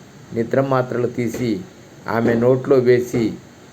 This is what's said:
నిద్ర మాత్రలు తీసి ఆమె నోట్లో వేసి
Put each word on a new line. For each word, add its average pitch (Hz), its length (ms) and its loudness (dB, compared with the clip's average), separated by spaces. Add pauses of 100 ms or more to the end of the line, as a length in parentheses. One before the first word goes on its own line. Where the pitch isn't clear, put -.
(340)
నిద్ర 117 280 -2
మాత్రలు 127 460 -2
తీసి 117 540 -4 (480)
ఆమె 117 240 2
నోట్లో 131 420 2
వేసి 120 580 2 (400)